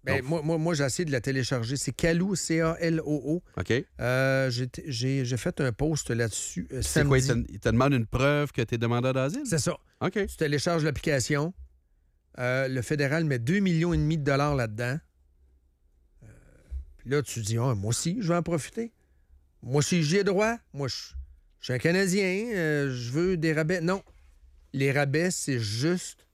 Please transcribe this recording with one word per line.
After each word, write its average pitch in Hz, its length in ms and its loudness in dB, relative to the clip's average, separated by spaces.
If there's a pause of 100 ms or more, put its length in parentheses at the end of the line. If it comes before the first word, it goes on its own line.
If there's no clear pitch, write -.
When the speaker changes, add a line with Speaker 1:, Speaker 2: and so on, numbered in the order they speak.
Speaker 1:
Ben, 135 140 0
Speaker 2:
Donc 131 120 -4
Speaker 1:
moi, 165 120 0
moi, 160 160 0
moi, 165 160 0
j'ai 143 100 0
essayé 143 220 -2
de 151 60 -4
la 127 100 0
télécharger. 131 560 -2
C'est - 160 -4
Caloo, 175 420 2
C 165 260 0
A 165 180 2
L 165 220 0
O 151 240 0
O. 160 180 -2 (140)
Speaker 2:
OK. - 160 0 (280)
Speaker 1:
Euh, 131 480 2
j'ai 123 180 -4
t-, - 200 -12
j'ai, 131 380 -2
j'ai 123 120 -2
fait 175 240 -4
un 131 100 0
post 147 380 -2
là-dessus, - 640 -4
euh, 127 80 -4
Speaker 2:
C'est 147 240 2
quoi, 139 120 6
il 131 40 6
te, 131 60 0
Speaker 1:
samedi. 120 260 0
Speaker 2:
il 113 60 -12
te 120 100 0
demande 127 240 6
une 117 140 2
preuve 143 440 2
que - 100 -2
t'es 117 160 0
demandeur 120 360 0
d'asile ? 147 320 -2
Speaker 1:
C'est 180 140 0
ça. 165 180 -2 (240)
Speaker 2:
OK. 170 120 -2 (140)
Speaker 1:
Tu - 100 -10
télécharges 151 460 0
l'application. 147 680 0 (880)
Euh, 127 280 0
le 131 160 -2
fédéral 147 400 0
met 139 160 0
deux 151 200 0
millions 175 340 2
et 156 40 2
demi 156 200 2
de 147 60 -4
dollars 143 320 2
là-dedans. 120 440 -2 (1200)
Euh, - 40 -20 (680)
puis 113 120 -12
là, 143 120 2
tu - 200 -6
dis, « 110 180 0
Ah, 127 160 2
moi 101 140 -2
aussi, 165 320 -2
je 180 60 -2
vais 170 80 2
en 175 80 2
profiter. 175 500 -4 (680)
Moi 127 160 0
aussi, 170 240 2
j'y 156 140 2
ai 202 60 4
droit. 208 320 2 (180)
Moi, 139 140 -4
je, - 80 -6 (640)
je - 60 -20
suis 127 80 -2
un 127 60 0
Canadien. 190 760 2
Euh, 151 400 0
je 120 180 -6
veux 175 260 0
des 156 160 0
rabais. » 160 280 0
Non. 185 220 0 (680)
Les 135 180 2
rabais, 143 400 2
c'est 135 280 -2
juste 117 760 -4